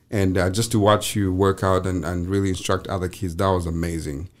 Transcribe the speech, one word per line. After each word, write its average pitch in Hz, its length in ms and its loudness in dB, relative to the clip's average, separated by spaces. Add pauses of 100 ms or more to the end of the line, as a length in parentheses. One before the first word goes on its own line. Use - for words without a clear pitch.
(120)
and, 95 260 2
uh, 90 120 2
just 104 240 -2
to 110 60 4
watch 104 360 4
you 98 180 2
work 95 300 2
out 92 240 2
and, 90 160 -2
and 87 240 -4
really 98 220 0
instruct 92 380 -2
other 92 220 -4
kids, 87 280 -8
that 98 120 2
was 90 160 2
amazing, 82 640 -4 (100)